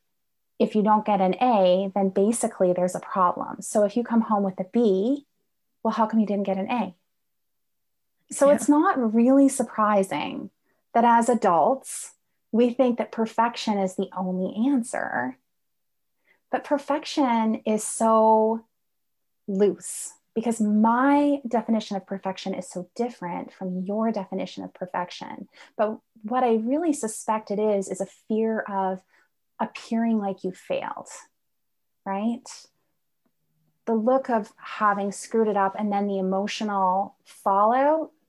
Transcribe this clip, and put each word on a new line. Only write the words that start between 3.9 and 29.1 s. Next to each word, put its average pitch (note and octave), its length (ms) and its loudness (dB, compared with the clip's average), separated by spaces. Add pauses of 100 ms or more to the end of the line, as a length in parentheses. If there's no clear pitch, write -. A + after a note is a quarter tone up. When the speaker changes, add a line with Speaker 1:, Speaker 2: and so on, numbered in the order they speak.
Speaker 1:
you A#3+ 80 0
come A3+ 180 2
home G#3+ 200 0
with F#3+ 180 -4
a F#3 120 -4
B, A#3 540 2 (560)
well, A3 120 -2
how A3 120 2
come A3 140 2
you G#3 60 4
didn't G3+ 200 -2
get G3 120 -2
an F#3+ 120 -4
A? A#3 240 -4 (1400)
So - 180 4
Speaker 2:
Yeah. C#4+ 60 8
Speaker 1:
it's - 140 -4
not D4 460 4
really C4 340 6
surprising G#3 1000 -2 (440)
that A#3 100 4
as A#3 240 4
adults, A3 840 2 (400)
we A#3+ 180 4
think A#3+ 280 0
that A3 140 -6
perfection A3+ 680 -2
is F#3+ 180 -2
the F#3+ 200 -4
only F#3 540 -2
answer. B3+ 680 -4 (1120)
But C4 140 -4
perfection C4+ 1000 0
is G#3+ 200 0
so A3 800 2 (800)
loose - 680 -2 (220)
because A3+ 260 -2
my B3+ 840 2
definition A3 500 -2
of F#3+ 100 -10
perfection F#3+ 480 -8
is F#3 140 -10
so F3+ 260 -10
different F#3 580 -8
from F#3 320 -8
your A3 260 -2
definition F#3+ 540 -8
of F#3 100 -14
perfection. - 760 -10 (280)
But A3 220 -2 (240)
what B3 220 -2
I A#3 100 4
really C#4 380 0
suspect A3 580 -6
it G3+ 80 -4
is, G3+ 300 0
is F#3+ 120 -6
a F#3+ 60 -6 (220)
fear A3 320 -2
of F#3+ 400 -4 (580)